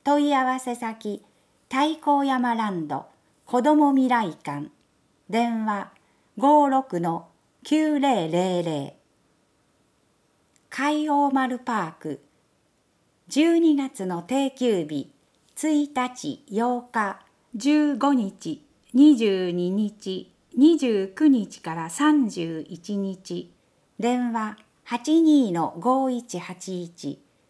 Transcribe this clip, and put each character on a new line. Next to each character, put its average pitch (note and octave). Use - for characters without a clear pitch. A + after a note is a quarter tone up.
問 D4
い C#4+
合 C4
わ C4
せ A#3+
先、 A3
太 D4+
閤 C#4+
山 B3
ラ G#3+
ン E3
ド、 C#3
子 B3
ど D4+
も C#4+
未 C4
来 A3
館。 D3
電 A3+
話、 G#3
五 D4
六 C4
の E3+
九 D4+
零 A#3
零 F3
零。 D#3
海 D4+
王 C#4+
丸 C4
パ A3
ー -
ク。 D3
十 E4
二 D#4
月 C4
の F3
定 C4+
休 G#3
日、 D3
一 D4
日、 B3+
八 A#3+
日、 G#3
十 D4
五 C#4
日、 F#3+
二 C#4+
十 F#3+
二 F3
日、 G3+
二 D#4
十 G#3+
九 D#4
日 A3+
か D#3+
ら E3
三 C#4+
十 E3
一 F#3
日。 F#3
電 A#3+
話、 G#3+
八 D4+
二 C#4+
の E3
五 C4
一 A#3+
八 F3+
一。 E3+